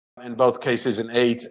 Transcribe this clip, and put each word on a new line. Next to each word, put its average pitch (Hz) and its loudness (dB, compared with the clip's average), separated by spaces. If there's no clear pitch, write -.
in 123 -10
both 123 2
cases 120 0
in 113 -6
eight 120 2